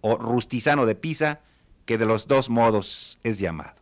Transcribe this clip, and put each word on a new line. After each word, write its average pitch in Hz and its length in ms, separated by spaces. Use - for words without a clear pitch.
o 110 160
Rustizano 123 680
de 110 80
Pisa, 151 460
que 117 140
de 110 80
los 110 200
dos 135 220
modos 113 760
es 110 160
llamado. 82 440